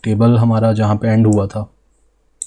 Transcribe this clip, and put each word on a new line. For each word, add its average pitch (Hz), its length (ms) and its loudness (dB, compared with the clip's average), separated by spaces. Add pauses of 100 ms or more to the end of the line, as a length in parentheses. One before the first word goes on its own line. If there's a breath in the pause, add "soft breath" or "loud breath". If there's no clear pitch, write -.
टेबल 117 340 2
हमारा 113 360 0
जहाँ 107 220 0
पे 113 120 -4
एंड 110 200 2
हुआ 104 200 0
था 104 200 -10 (800)